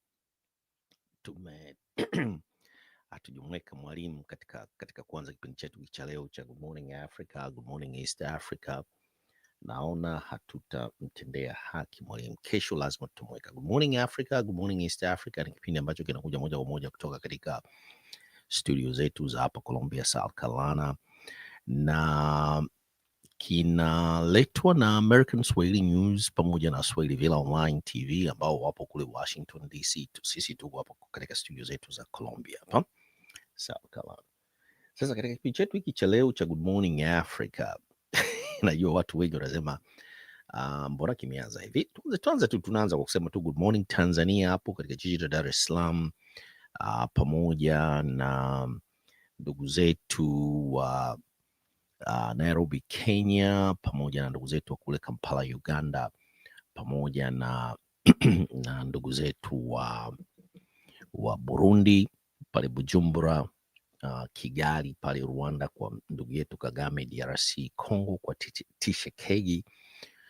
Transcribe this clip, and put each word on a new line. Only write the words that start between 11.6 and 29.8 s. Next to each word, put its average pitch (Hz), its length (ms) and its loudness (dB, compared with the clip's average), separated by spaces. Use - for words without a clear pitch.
mwalimu. - 380 -12
Kesho - 360 -2
lazima 71 300 -4
tutamweka. - 440 -18
Good - 140 -14
Morning 135 320 2
Africa, 123 460 0
Good 101 120 -4
Morning 92 260 -2
East 85 220 -4
Africa 90 340 -4
ni 78 140 -6
kipindi 78 280 -4
ambacho 78 240 -4
kinakuja 73 360 -6
moja 76 180 -4
kwa 65 80 -4
moja 69 240 -6
kutoka 69 300 -12
katika - 420 -10
studio - 460 -2
zetu - 340 -2
za 123 140 -4
hapa 131 200 -2
Columbia, 131 440 -6
South - 280 -2
Carolina. 71 640 -2
Na 76 1000 2
kinaletwa 85 1400 4
na 107 240 6
American 117 460 6
Swahili 95 380 4
News 98 500 4
pamoja 82 400 2
na 67 120 -2
Swahili 73 320 0
Villa 76 220 4
Online 76 440 0
T 64 240 -8
V 82 240 -2
ambao 78 320 -2
wapo - 240 -6
kule 71 280 -8
Washington - 560 -10
D 73 140 -16